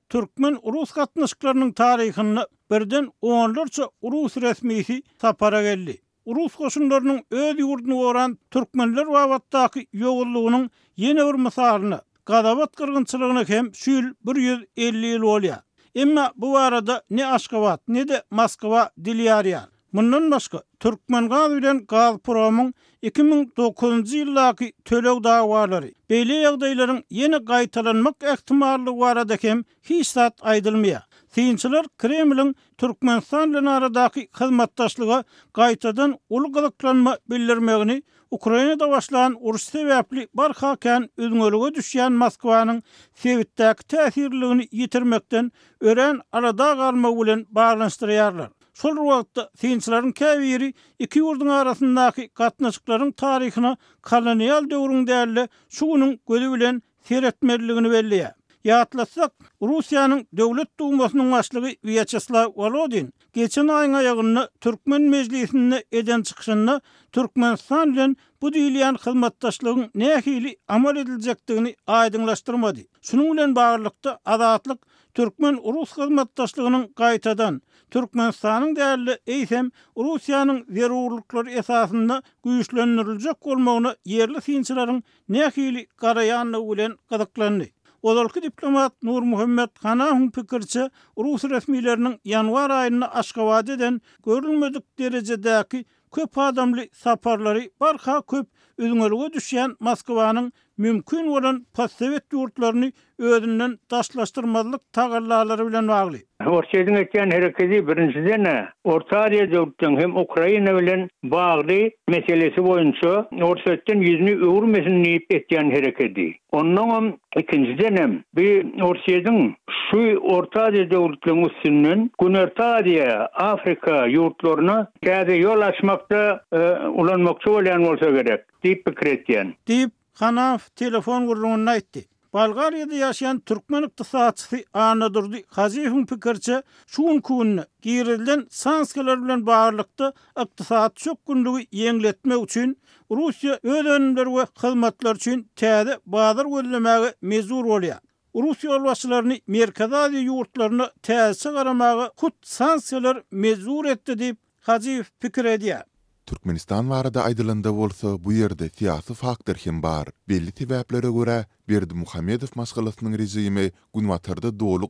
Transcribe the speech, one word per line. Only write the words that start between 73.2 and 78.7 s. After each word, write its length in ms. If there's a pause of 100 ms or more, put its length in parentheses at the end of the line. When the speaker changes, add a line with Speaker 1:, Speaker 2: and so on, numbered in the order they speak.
Speaker 1:
bilen 240
baglykda 720
Azatlyk 540 (340)
türkmen 420 (180)
rus 240
hyzmatdaşlygynyň 840 (100)
gaýtadan 680 (300)
Türkmenistanyň 840